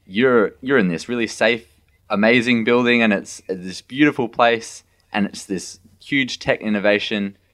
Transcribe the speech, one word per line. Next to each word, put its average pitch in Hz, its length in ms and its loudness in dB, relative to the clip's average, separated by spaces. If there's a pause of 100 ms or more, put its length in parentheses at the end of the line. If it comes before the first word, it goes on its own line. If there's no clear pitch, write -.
you're, 110 540 2
you're 131 160 0
in 98 120 2
this 82 200 -4
really 117 180 -2
safe, 113 400 -2 (440)
amazing 113 540 2
building, 120 380 2
and 107 120 2
it's - 340 -8
this 92 320 -8
beautiful 139 480 0
place, 117 560 0 (260)
and 104 160 0
it's - 200 -12
this - 340 -8 (240)
huge 135 340 -4
tech - 220 -2
innovation, 101 760 -2 (180)